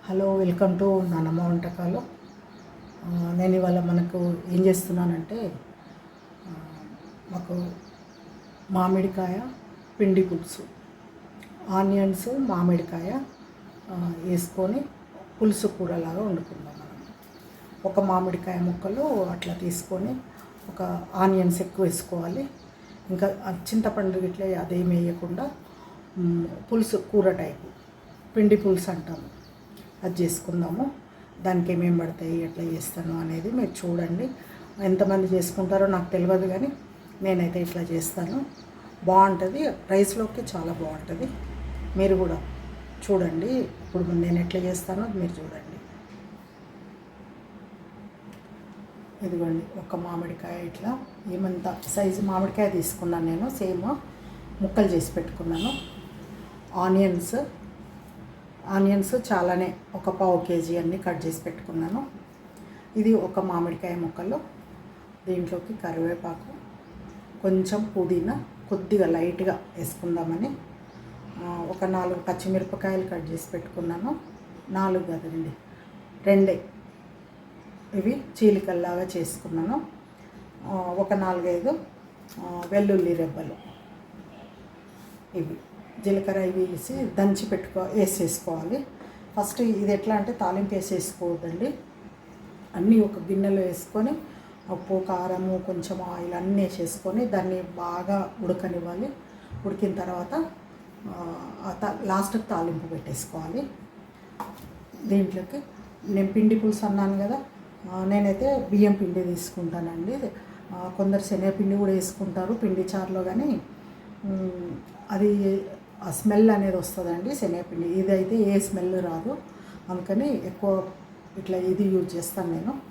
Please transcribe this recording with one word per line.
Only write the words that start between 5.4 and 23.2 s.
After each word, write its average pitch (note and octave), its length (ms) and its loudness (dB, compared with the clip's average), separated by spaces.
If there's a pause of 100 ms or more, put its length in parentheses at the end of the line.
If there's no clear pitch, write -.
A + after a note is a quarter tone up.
ఆ, E3+ 80 -12 (760)
మాకు F3 400 -4 (1000)
మామిడికాయ F#3 720 2 (600)
పిండి F#3+ 220 8
పులుసు, F3+ 400 -2 (1040)
ఆనియన్స్, G3 600 4
మామిడికాయ, F3+ 920 2 (720)
ఆ, F3 280 -2
వేసుకొని F#3 680 0 (580)
పులుసు G#3+ 240 4
కూరలాగా F3 560 -2
వండుకుందాం E3+ 520 -4
మనం. - 320 -16 (800)
ఒక G3 160 2
మామిడికాయ F#3 600 0
ముక్కలు G3+ 640 0
అట్లా F3 300 -4
తీసుకొని, F3+ 600 -4 (540)
ఒక F3+ 460 -4
ఆనియన్స్ F#3 460 6
ఎక్కువ - 240 0
వేసుకోవాలి. F3 680 -2 (600)
ఇంకా G3 340 0